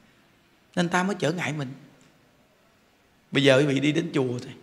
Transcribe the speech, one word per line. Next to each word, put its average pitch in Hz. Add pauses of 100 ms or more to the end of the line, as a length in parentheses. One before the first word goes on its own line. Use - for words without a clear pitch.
(760)
nên 175
ta 180
mới 196
trở 160
ngại 165
mình. 147 (1600)
Bây 139
giờ 135
quý 147
vị 135
đi 147
đến 165
chùa 127
thì, 120 (120)